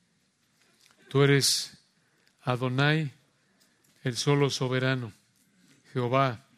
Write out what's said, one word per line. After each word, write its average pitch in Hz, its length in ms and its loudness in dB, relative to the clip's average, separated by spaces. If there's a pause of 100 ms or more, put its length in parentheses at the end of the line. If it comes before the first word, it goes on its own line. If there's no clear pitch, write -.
(1080)
Tú 135 140 2
eres - 560 2 (640)
Adonai, 135 720 0 (880)
el 123 140 -6
solo 143 340 0
soberano, 127 640 -4 (800)
Jehová, 127 540 0 (120)